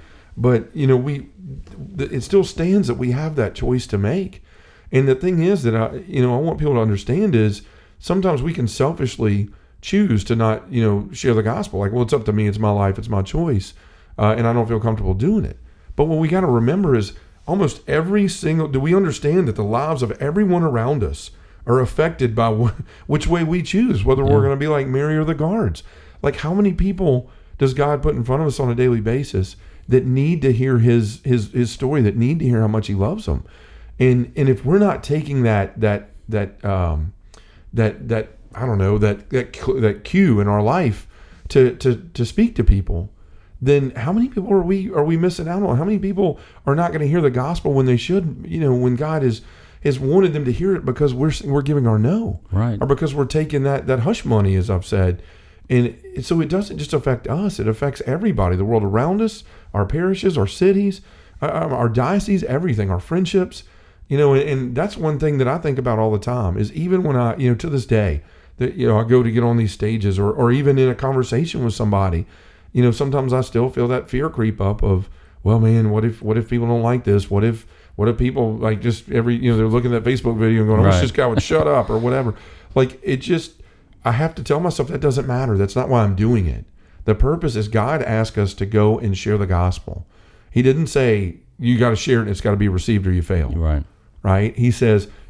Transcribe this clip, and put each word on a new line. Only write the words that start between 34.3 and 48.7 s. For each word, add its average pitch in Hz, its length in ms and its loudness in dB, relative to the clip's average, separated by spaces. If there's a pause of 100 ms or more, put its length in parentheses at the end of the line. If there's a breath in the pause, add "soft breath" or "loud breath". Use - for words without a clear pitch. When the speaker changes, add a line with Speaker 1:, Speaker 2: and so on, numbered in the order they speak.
Speaker 1:
and 139 120 0
if 131 160 2
we're 165 160 2
not 196 240 0
taking 143 400 -2
that, 107 380 0
that, 104 300 -2 (180)
that, 101 340 -6
um, 90 500 -2 (600 soft breath)
that, 113 360 -2
that, 110 200 -4 (260)
I - 100 -6
don't 113 120 0
know, 101 200 2
that, 101 340 0
that 123 240 -4
cl-, 131 260 -2
that 104 220 0
cue 175 360 4
in 101 80 2
our 104 140 2
life 123 460 0 (420 loud breath)
to, 127 280 4
to, 123 180 0 (180)
to 117 120 -4
speak 233 300 0
to 120 80 0
people, 92 480 2 (500 soft breath)
then 135 300 2
how 123 220 -4
many 233 160 0
people 208 240 -4
are 190 80 4
we, 190 320 -2
are 156 100 0
we 160 140 0
missing 175 320 -2
out 190 140 -4
on? 123 140 0
How 147 60 -2
many 202 160 -2
people 190 400 -2 (260 loud breath)
are 139 100 2
not 165 180 0
gonna 151 140 -2
hear 165 120 2
the 147 100 4
gospel 139 440 -2
when 135 120 2
they 123 120 4
should, 170 500 -4
you 165 120 -6
know, 143 140 2